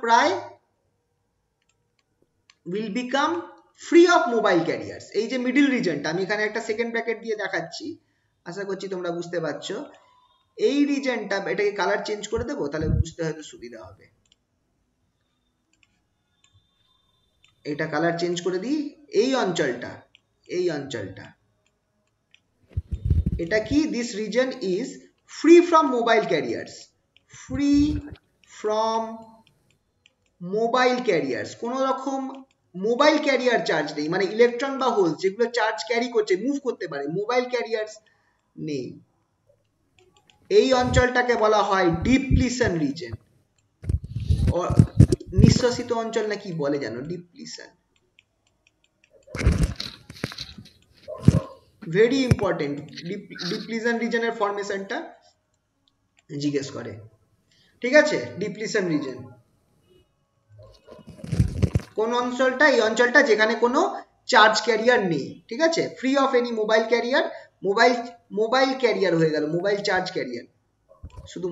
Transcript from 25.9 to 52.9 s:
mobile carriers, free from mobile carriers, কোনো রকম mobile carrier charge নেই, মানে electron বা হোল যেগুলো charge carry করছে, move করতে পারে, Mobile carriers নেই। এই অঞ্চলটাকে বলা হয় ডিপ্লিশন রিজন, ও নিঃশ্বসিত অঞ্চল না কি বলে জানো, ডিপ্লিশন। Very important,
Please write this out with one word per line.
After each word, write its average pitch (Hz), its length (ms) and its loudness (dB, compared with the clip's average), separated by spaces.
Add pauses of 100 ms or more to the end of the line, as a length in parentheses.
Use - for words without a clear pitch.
mobile 226 360 2
carriers, 117 400 -4 (720)
free 285 400 2 (760)
from 220 400 0 (1400)
mobile 233 580 0 (100)
carriers, 127 420 -2 (120)
কোনো 240 160 -4 (120)
রকম 269 300 -4 (540)
mobile 254 420 2 (100)
carrier 247 420 2
charge 151 280 0
নেই, 151 180 -4
মানে 196 100 0 (100)
electron 240 380 2 (100)
বা 254 140 0
হোল 175 140 4 (120)
যেগুলো 196 240 0 (120)
charge 220 200 0 (100)
carry 240 260 0
করছে, 214 200 2 (100)
move 277 120 -2 (100)
করতে 202 260 -6
পারে, 143 120 -6 (140)
Mobile 240 340 0
carriers 220 420 -6 (720)
নেই। 131 180 -6 (1600)
এই 220 180 6 (140)
অঞ্চলটাকে 247 520 2 (100)
বলা 214 240 4
হয় 190 200 2 (200)
ডিপ্লিশন 254 640 2 (120)
রিজন, 120 300 -6 (1400)
ও - 20 -2 (840)
নিঃশ্বসিত 240 480 4 (120)
অঞ্চল 220 300 -2
না 202 100 -4
কি 196 80 -10 (120)
বলে 143 220 -2
জানো, 113 140 -8 (120)
ডিপ্লিশন। - 600 -16 (4000)
Very 233 240 4 (100)
important, 160 460 -2 (320)